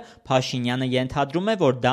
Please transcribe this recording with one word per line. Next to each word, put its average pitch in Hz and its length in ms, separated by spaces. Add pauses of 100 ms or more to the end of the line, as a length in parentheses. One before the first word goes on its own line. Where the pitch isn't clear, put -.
(200)
Փաշինյանը 131 680
ենթադրում 139 600
է, 226 40
որ 143 220
դա 123 160